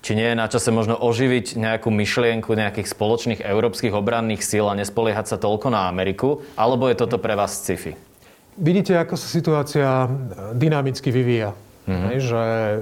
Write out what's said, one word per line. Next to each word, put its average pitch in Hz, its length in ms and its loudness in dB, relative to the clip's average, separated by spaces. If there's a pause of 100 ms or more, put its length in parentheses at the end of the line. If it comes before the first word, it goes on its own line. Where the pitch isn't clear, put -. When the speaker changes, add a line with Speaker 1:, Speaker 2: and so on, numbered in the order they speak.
Speaker 1:
či 107 160 -2
nie 117 160 2
je 117 80 0
na 110 80 0
čase 117 240 0
možno 113 240 2
oživiť 120 640 0
nejakú 110 320 0
myšlienku 113 560 0
nejakých 107 400 -2
spoločných 110 560 -2
európskych 110 480 0
obranných 110 480 0
síl 107 240 0
a 101 80 2
nespoliehať 101 560 -2
sa 110 80 -2
toľko 107 400 0
na 92 160 0
Ameriku, 98 480 0 (160)
alebo 123 320 2
je 120 80 2
toto 120 240 0
pre 110 160 -2
vás 101 160 0
sci-fi? 85 400 -6 (640)
Speaker 2:
Vidíte, 180 400 2
ako 165 240 -2
sa - 80 -12
situácia 143 800 2 (480)
dynamicky 135 560 2
vyvíja. 117 400 2 (320)
Speaker 1:
Mhm. 92 240 0
Speaker 2:
Hej, 127 100 -2 (140)
že 117 100 0 (400)